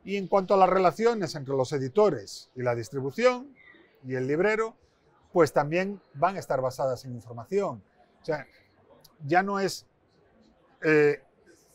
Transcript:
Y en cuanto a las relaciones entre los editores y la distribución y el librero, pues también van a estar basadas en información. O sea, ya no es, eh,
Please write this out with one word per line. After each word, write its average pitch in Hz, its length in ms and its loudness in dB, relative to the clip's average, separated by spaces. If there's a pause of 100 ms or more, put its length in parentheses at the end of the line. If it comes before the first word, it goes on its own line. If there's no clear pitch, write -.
Y 196 120 -4
en 190 120 -4
cuanto 196 260 2
a - 20 6
las 185 120 8
relaciones 190 680 2
entre 139 200 -6
los 131 180 0
editores 135 840 0
y 127 80 -10
la 123 120 0
distribución 220 800 -2 (500)
y 127 100 -8
el 127 120 -4
librero, 214 480 0 (580)
pues 170 200 4
también 180 480 -2 (140)
van 175 220 0
a - 20 -8
estar 143 220 -2
basadas 127 440 -4
en 127 100 -12
información. 120 680 -6 (380)
O - 40 -20
sea, 151 220 -6 (800)
ya 175 160 4
no 196 180 -2
es, - 260 -4 (960)
eh, 147 400 4 (520)